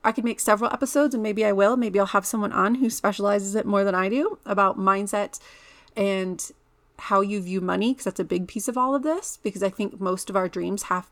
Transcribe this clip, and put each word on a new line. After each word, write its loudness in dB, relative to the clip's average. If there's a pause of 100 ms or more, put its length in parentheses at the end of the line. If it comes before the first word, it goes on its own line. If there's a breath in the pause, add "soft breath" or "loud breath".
I 4
could -4
make -2
several 2
episodes, 2
and -2
maybe 0
I 4
will. 6
Maybe 2
I'll 4
have 0
someone -2
on 2
who 2
specializes 0
it 0
more 2
than 2
I 0
do -2
about 2
mindset 0 (580 loud breath)
and -2 (500)
how 2
you 0
view -2
money, 0
'cause -6
that's -4
a -2
big -2
piece -6
of -4
all 2
of -2
this, -4
because -6
I 0
think -6
most -4
of -2
our 0
dreams -6
have -4